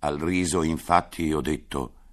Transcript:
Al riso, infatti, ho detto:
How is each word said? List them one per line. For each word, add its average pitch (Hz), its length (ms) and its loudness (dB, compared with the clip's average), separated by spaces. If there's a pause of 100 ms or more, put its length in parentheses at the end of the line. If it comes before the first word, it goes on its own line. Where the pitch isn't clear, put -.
Al 73 180 -2
riso, 87 440 0
infatti, 80 680 2
ho 76 80 0
detto: 71 540 -4 (180)